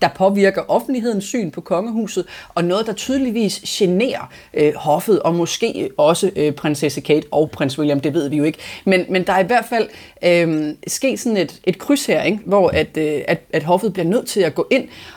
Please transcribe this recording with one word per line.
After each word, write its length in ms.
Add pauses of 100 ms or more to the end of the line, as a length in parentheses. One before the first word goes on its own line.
der 160
påvirker 500
offentlighedens 560
syn 280
på 100
kongehuset, 640 (300)
og 80
noget, 220
der 80
tydeligvis 720
generer, 640 (220)
øh, 220
hoffet, 440
og 160
måske 640
også, 380
øh, 180
prinsesse 480
Kate 300
og 200
prins 280
William, 200
det 140
ved 160
vi 80
jo 60
ikke. 160 (260)
Men, 240
men 180
der 60
er 100
i 40
hvert 220
fald, 180 (360)
øhm, 540 (100)
sket 320
sådan 180
et, 260
et 160
kryds 260
her, 180
ikke? 220
Hvor 240
at, 280
øh, 300
at, 140 (120)
at 100
hoffet 300
bliver 120
nødt 220
til 120
at 160
gå 160
ind 160 (300)